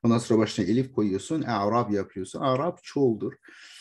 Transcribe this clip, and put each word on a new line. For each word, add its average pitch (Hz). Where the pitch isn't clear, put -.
Ondan 117
sonra 117
başına 107
elif 127
koyuyorsun, 107
E'rab 107
yapıyorsun. 95
Arap 135
çoğuldur. 117